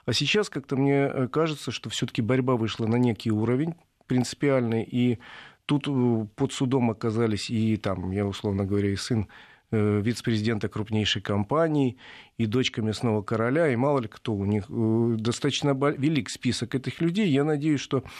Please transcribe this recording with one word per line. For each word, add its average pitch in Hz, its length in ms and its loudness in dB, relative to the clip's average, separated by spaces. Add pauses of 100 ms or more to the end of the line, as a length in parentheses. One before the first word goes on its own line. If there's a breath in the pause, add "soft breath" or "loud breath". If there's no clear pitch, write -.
А 131 80 -2
сейчас 190 360 0
как-то - 260 -6
мне, 139 280 4
э, 131 240 0
кажется, 156 420 -2
что 113 220 -8
все-таки - 320 -2
борьба 127 320 2
вышла 113 320 -2
на 113 80 2
некий 120 340 2
уровень 123 460 0 (320)
принципиальный, 123 760 0
и 123 360 0 (480 loud breath)
тут, 147 200 0
э, 123 380 2 (100)
под 139 160 -2
судом 123 380 0
оказались 110 640 -2
и 110 260 2
там, 92 320 -4
я, 101 160 0
условно 101 400 -2
говоря, 101 240 0
и 98 60 -2
сын, 107 320 -2 (440 loud breath)
э, 104 300 2
вице-президента 110 640 0
крупнейшей 107 540 -2
компании, 135 760 2 (420 loud breath)
и 113 80 2
дочка 123 340 0
местного 107 400 0
короля, 123 500 0
и 120 40 0
мало 139 240 2
ли 117 80 -4
кто - 260 -6
у 98 120 0
них. 101 220 2
Э, 113 480 2
достаточно 123 600 0
бо-, 143 160 0
велик 139 400 0
список - 420 -4
этих - 280 -4
людей. 175 280 2
Я 139 140 4
надеюсь, 151 380 0
что, - 180 -2
э, - 40 -6 (160 loud breath)